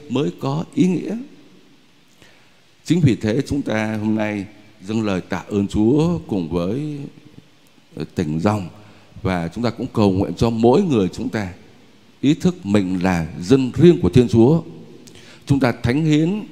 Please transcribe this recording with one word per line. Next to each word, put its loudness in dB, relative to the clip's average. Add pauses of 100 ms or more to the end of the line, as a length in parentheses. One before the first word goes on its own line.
mới -2 (100)
có -4 (100)
ý 4
nghĩa. -2 (1700)
Chính 2
vì 4
thế -2
chúng -4
ta -4
hôm -2
nay -4 (380)
dâng -4
lời -2
tạ -8
ơn 0
Chúa 0
cùng -4
với, -4 (1000)
ờ, -8 (100)
tỉnh -2
dòng, -2 (540)
và -2
chúng -6
ta 0
cũng -8
cầu 4
nguyện -2
cho 0
mỗi 4
người 2
chúng -8
ta -6 (680)
ý 2
thức -2
mình 0
là 0 (140)
dân 2
riêng 6
của 0
Thiên 4
Chúa. 4 (840)
Chúng 2
ta 2 (100)
thánh 0
hiến 0